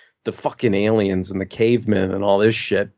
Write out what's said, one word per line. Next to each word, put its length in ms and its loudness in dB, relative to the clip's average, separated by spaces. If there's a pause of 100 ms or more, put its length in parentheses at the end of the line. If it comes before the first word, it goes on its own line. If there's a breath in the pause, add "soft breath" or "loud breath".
(240 soft breath)
the 80 -6
fucking 420 -2
aliens 560 0
and 100 -6
the 60 -6
cavemen 640 0
and 120 -4
all 140 4
this 160 4
shit. 440 -2